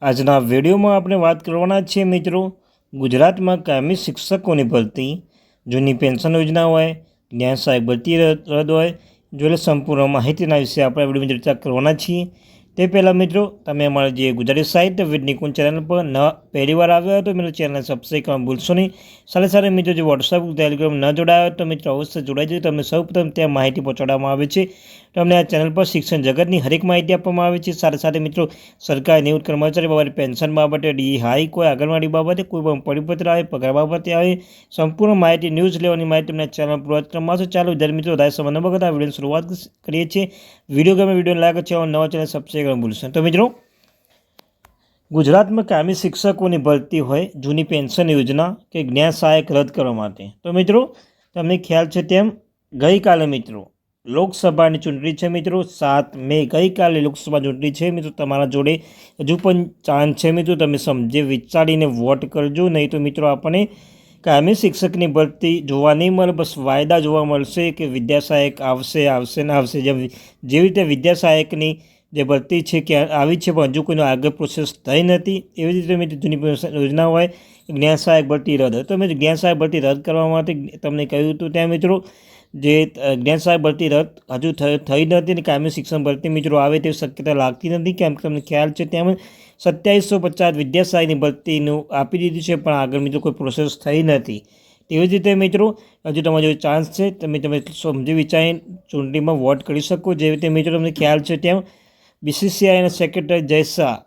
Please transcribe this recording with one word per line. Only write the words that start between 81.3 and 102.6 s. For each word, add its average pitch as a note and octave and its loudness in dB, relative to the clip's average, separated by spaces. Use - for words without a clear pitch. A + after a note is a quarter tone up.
હતું D3+ -8
ત્યાં E3 0
મિત્રો, F3+ 0
જે, D3 4
અ, C#3 -2
જ્ઞાન C3 0
સહાયક E3 2
ભરતી D3+ 0
રદ D3 2
હજુ C3+ -4
થ-, D3 0
થઈ D3 0
નથી F3 2
અને E3+ -4
કાયમી D3+ -2
શિક્ષણ D3 -6
ભરતી C#3+ -2
મિત્રો D#3 0
આવે D3 2
તેવી D#3 -2
શક્યતા D3 -6
લાગતી C3 -2
નથી, E3+ -2
કેમ F3 0
કે - -14
તમને D3+ -4
ખ્યાલ D3+ -2
છે D#3+ -6
તેમ F3 0
સત્યાવીસો G3 2
પચાસ F3 0
વિદ્યા D3 0
સહાયકની E3+ 2
ભરતીનું D3 -2
આપી C#3 -2
દીધું E3+ -2
છે E3 -2
પણ D3+ -2
આગળ C3+ 0
મિત્રો C#3+ -2
કોઈ D#3 -2
પ્રોસેસ C#3 -4
થઈ D3+ 0
નથી. C3 0
તેવી E3 2
જ F3+ 0
રીતે G3 2
મિત્રો G3 2
હજુ D#3 -4
તમારો D#3+ 2
જો D#3 2
ચાન્સ D#3 -2
છે G3 -2
તમે, D#3+ -6
તમે D3 -4
સમજી C#3 -4
વિચારીને D#3+ 0
ચૂંટણીમાં D3+ -2
વોટ C3+ 0
કરી D3+ -4
શકો. F3+ -4
જેવી D#3 0
રીતે D#3 -2
મિત્રો D#3+ 0
તમને D#3+ -2
ખ્યાલ D#3 2
છે D#3 -4
તેમ F3 0
બી D3 -4
સી G3+ -2
સી F#3+ 2